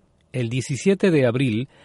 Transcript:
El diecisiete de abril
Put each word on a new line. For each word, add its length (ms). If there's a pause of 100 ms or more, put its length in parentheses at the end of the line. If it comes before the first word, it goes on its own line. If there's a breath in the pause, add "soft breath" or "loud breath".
(320)
El 160
diecisiete 600
de 160
abril 420 (160 soft breath)